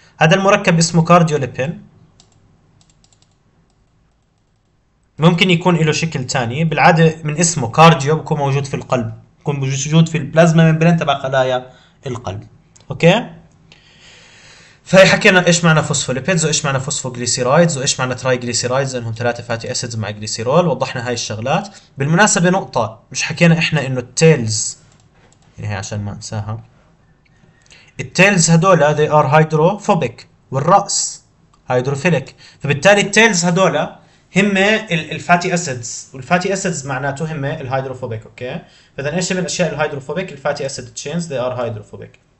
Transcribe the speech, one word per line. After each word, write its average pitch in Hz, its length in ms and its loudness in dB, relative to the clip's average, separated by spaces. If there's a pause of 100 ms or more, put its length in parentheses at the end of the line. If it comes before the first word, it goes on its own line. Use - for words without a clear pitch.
(200)
هذا 160 160 4
المركب 190 420 2
اسمه 165 260 2
كارديوليبين، 151 800 2 (3500)
ممكن 175 300 4
يكون 175 260 2
له 156 160 2
شكل 147 360 -4
تاني، 127 360 -2
بالعادة 160 600 4
من 151 140 -6
اسمه 143 340 0
كارديو 156 440 4
بكون 151 220 -4
موجود 139 280 -2
في - 80 -12
القلب، 123 400 -4 (260)
بكون 143 160 -4
موجود 143 540 2
في 156 80 -4
البلازما 160 540 4
ممبرين 160 260 4
تبع 139 220 -2
خلايا 131 500 -2 (380)
القلب. 110 400 -10 (440)
اوكي؟ 196 380 2 (1600)
فهي 190 200 8
حكينا 185 420 2
إيش 170 180 2
معنى 156 180 4
فوسفوليبيدز، 156 640 -2
وإيش 151 200 -2
معنى 135 140 -2
فوسفوغليسيرايدز، 127 1000 0
وإيش 135 220 -2
معنى 127 160 -4
ترايغليسيرايدز، 127 800 -2
إنهم 117 180 -8
ثلاثة 123 300 -4
فاتي 120 280 -8
أسيدز 120 240 -8
مع 104 140 -4
جليسيرول، 113 580 -2
وضحنا 131 400 -4
هاي 123 60 -4
الشغلات. 123 540 -4 (300)
بالمناسبة 175 520 2
نقطة 127 640 -4
مش - 120 -8
حكينا 165 360 4
إحنا 151 260 -2
إنه 131 140 -4
التيلز، 120 800 0 (840)
يعني 104 140 -6
هي 98 40 -6
عشان 104 220 -8
ما 104 120 -6
أنساها، 107 520 -10 (1400)
التيلز 180 520 2
هدول 165 280 4 (160)
they 147 160 0
are 151 200 4
hydrophobic، 160 960 0 (260)
والرأس 170 720 0 (460)
هيدروفيليك، 135 680 -2 (240)
فبالتالي 190 420 2
التيلز 196 440 2
هدول 175 320 2 (580)
هم 196 220 2
ال-، 190 540 0
الفاتي 175 420 0
أسيدز، 131 600 -6
والفاتي 175 400 -4
أسيدز 175 340 -6
معناته 143 460 -6
هم 139 120 -6
الهيدروفوبيك، 127 800 -6
أوكي؟ 135 360 -12 (360)
فإذا 147 180 -6
إيش 180 160 -4
من 185 80 -4
الأشياء 170 340 -4
الهيدروفوبيك؟ 151 580 -6
الفاتي 143 340 -6
أسيد 127 280 -12
تشينز 160 400 -8
they 131 40 -4
are 123 200 -4
hydrophobic، 110 600 -10 (220)